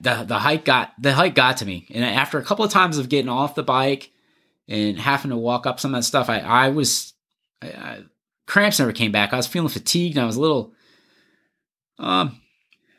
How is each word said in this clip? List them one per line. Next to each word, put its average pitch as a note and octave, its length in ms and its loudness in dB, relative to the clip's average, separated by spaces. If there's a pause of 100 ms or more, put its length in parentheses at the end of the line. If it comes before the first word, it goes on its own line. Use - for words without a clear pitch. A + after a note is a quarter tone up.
the, A#2 220 0
the G2+ 160 -2
hike D3+ 260 0
got, B2+ 340 2
the C3+ 140 2
hike D#3+ 220 4
got B2+ 220 4
to G#2+ 80 -6
me. F2+ 260 -8
And A#2 120 -2
after C3 360 0
a - 40 -6
couple G#3 220 0
of G3+ 60 -2
times F3+ 260 2
of C3 100 -4
getting C3 220 0
off C#3 240 -2
the D#3 80 -4
bike C3+ 500 0 (560)
and G#2+ 300 -2
having C#3 320 -2
to A#2+ 80 -4
walk A#2+ 300 -2
up B2 120 -6
some C3+ 140 -4
of B2 60 -2
that A#2+ 80 -2
stuff, B2+ 200 0
I, A2+ 120 -2
I B2 300 4
was, C#3 440 -2 (480)
I, - 60 -16
I, - 360 -14 (440)
cramps G3+ 320 2
never A#2+ 120 2
came A2+ 200 0
back. G#2 200 2
I B2 60 -2
was B2 100 -2
feeling E3+ 220 -2
fatigued, F3 480 -2
and B2+ 60 2
I - 40 0
was A2 80 -2
a C3 60 -2
little, C#3+ 320 0 (1300)
um, F#2 420 -2 (580)